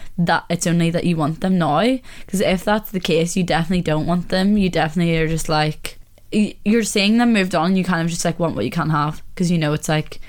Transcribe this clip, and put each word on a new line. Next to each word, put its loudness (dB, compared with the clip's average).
that 0
it's -2
only 2
that -2
you 2
want -2
them 2
now. 2
'Cause -2
if 0
that's -2
the -4
case, 0
you 2
definitely 0
don't 0
want 0
them. 2
You 2
definitely 0
are 0
just -2
like, -2
y-, 2
you're 4
seeing 2
them 4
moved 2
on, 2
and 2
you 2
kind 0
of 0
just, -4
like, -2
want -2
what -2
you -2
can't -2
have, -2
'cause 0
you 2
know 2
it's -4
like, -2